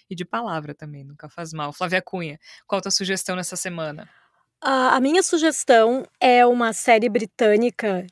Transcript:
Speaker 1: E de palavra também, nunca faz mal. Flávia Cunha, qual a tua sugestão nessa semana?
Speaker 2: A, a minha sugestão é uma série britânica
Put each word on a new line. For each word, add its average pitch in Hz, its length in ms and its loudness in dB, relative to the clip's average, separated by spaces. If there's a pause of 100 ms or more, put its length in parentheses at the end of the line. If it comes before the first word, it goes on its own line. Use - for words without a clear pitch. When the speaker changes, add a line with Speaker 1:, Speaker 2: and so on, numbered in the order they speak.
Speaker 1:
E 190 60 -12
de 175 100 -8
palavra 160 500 -8
também, 147 300 -18
nunca 147 240 -20
faz 165 240 -14
mal. 147 180 -8
Flávia 180 300 -4
Cunha, 165 380 -10 (280)
qual 196 120 -2
a 185 40 -6
tua 190 80 -6
sugestão 185 460 -4
nessa 180 200 -8
semana? 165 520 -10 (500)
Speaker 2:
A, 262 380 2
a 254 40 0
minha 311 220 2
sugestão 262 840 2 (120)
é 247 280 6
uma 240 260 2
série 226 380 2
britânica 214 1000 0